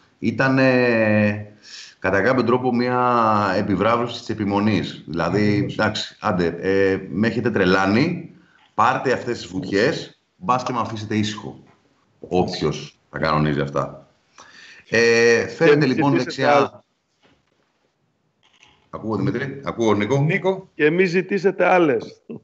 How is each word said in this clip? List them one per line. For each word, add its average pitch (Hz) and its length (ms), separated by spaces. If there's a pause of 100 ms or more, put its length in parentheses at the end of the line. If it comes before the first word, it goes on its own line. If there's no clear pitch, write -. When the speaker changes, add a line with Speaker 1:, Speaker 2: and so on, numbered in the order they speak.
(180)
Speaker 1:
ήτανε, 113 1300 (460)
κατά 95 220
κάποιο 123 240
τρόπο, 123 300
μια 123 500 (340)
επιβράβευση 107 600
της - 100
επιμονής. 101 760
Δηλαδή, 85 440
Speaker 2:
Ακριβώς. 101 220
Speaker 1:
εντάξει, - 480
άντε, 90 260 (140)
ε, 95 400 (100)
με 104 160
έχετε 113 240
τρελάνει, 101 800 (440)
πάρτε 123 380
αυτές 113 260
τις - 80
βουτιές, 98 760 (160)
μπας 123 260
και 135 100
με 123 80
αφήσετε 107 360
ήσυχο. - 420 (680)
Όποιος 82 680 (120)
τα - 80
κανονίζει 76 420
αυτά. 71 480 (800)
Ε, 117 600
φέρετε 151 300
Speaker 3:
Και 147 80
Speaker 1:
λοιπόν 143 320
Speaker 3:
ζητήσετε 127 240
Speaker 1:
δεξιά. 143 140
Speaker 3:
άλλες. 131 140 (2250)
Speaker 1:
Ακούω, 104 260
Δημήτρη; 113 480
Ακούω, 110 300
Νίκο; 104 260
Speaker 2:
Νίκο. 185 540
Speaker 3:
Και 151 160
μη 180 140
ζητήσετε 185 640
άλλες. 156 560 (220)